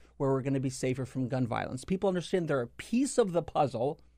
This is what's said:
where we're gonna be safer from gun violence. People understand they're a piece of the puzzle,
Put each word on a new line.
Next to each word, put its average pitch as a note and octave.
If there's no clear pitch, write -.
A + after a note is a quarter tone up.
where C#3
we're C3+
gonna C#3
be C3
safer C3
from C3
gun B2+
violence. A2+
People F#3+
understand F3+
they're C#3
a A#2+
piece -
of G#3
the E3
puzzle, C#3+